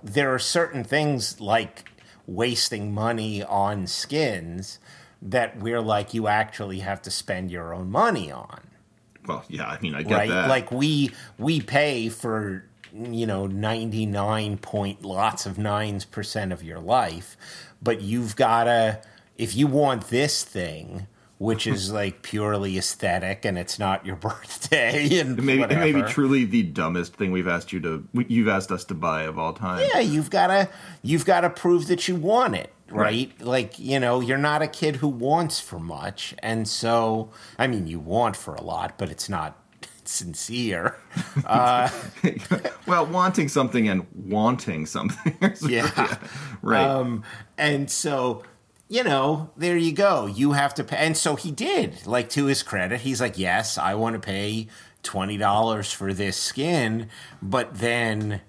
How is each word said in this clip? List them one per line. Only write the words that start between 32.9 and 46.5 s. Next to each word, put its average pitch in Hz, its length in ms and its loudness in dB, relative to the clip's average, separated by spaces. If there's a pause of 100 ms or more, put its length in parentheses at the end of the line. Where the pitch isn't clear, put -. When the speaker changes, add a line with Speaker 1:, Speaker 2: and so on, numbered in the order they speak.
Speaker 2:
Right. 107 480 0
Speaker 1:
right? - 20 -20
Like, 120 380 0
you 139 200 0
know, 123 220 4
you're 127 160 0
not 151 240 2
a 156 80 2
kid 151 280 -2
who 143 120 0
wants 143 520 0
for - 200 -10
much, 82 600 -8
and 110 260 -2
so, 113 640 2 (280)
I 127 80 2
mean, 107 200 -2
you 82 120 -6
want 98 380 0
for - 180 -10
a - 60 -10
lot, 85 380 -6
but 92 120 -4
it's - 200 -8
not 80 260 -6 (260)
<laughs> - 220 -20
sincere. 95 920 -4 (500)
Uh, 123 420 6 (340)
Speaker 2:
<laughs> 180 60 2 (580)
Well, 170 200 4
wanting 180 420 2
something 123 400 2
and 95 260 2
wanting 104 720 0
something. - 540 -2
<laughs> 180 280 2
Speaker 1:
Yeah. 120 480 2 (460)